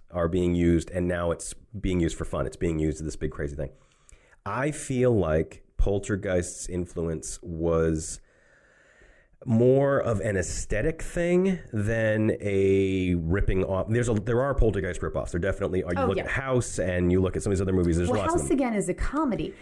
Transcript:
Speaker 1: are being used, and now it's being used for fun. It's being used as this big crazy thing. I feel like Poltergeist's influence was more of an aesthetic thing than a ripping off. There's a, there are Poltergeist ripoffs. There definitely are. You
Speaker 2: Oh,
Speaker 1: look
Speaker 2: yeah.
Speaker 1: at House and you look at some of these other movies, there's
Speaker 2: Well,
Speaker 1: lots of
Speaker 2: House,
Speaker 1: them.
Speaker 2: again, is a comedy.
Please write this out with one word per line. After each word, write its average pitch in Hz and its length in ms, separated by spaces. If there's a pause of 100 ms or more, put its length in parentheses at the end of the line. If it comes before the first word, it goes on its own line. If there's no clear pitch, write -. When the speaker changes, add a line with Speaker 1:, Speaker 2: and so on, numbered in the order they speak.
(100)
Speaker 1:
are 85 180
being 90 260
used, 85 360
and 87 180
now 87 220
it's - 240 (260)
being 90 200
used 80 180
for 82 80
fun. 67 200
It's - 120
being 82 200
used 78 220
as 78 60
this 73 100
big 78 140
crazy 71 260
thing. 71 140 (720)
I 123 260
feel 127 420
like 80 520 (140)
Poltergeist's 98 880
influence 85 760
was 82 800 (1300)
more 127 540
of 110 200
an 101 180
aesthetic 113 640
thing 180 560 (120)
than 110 600 (100)
a 98 760
ripping 92 460
off. 95 280
There's 117 180
a, 117 60
there 117 260
are 139 140
Poltergeist 98 480
ripoffs. 73 300
There 87 80
definitely 92 420
are. 87 100
You 92 80
Speaker 2:
Oh, - 60
Speaker 1:
look 95 100
Speaker 2:
yeah. - 80
Speaker 1:
at - 60
House 131 480
and 90 340
you 92 80
look 92 160
at - 60
some 104 100
of 92 60
these - 40
other 95 120
movies, 85 240
there's 87 100
Speaker 2:
Well, - 120
Speaker 1:
lots 330 160
of - 40
Speaker 2:
House, - 80
Speaker 1:
them. 311 100
Speaker 2:
again, 247 160
is 180 140
a 180 60
comedy. 254 680